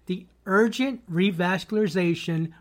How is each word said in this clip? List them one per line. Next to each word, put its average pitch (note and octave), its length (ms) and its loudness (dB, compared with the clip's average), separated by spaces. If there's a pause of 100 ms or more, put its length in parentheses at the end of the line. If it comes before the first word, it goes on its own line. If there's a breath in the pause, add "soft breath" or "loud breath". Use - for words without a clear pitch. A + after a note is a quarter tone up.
the F#3 180 -6 (200)
urgent A3+ 680 0
revascularization F3 1500 0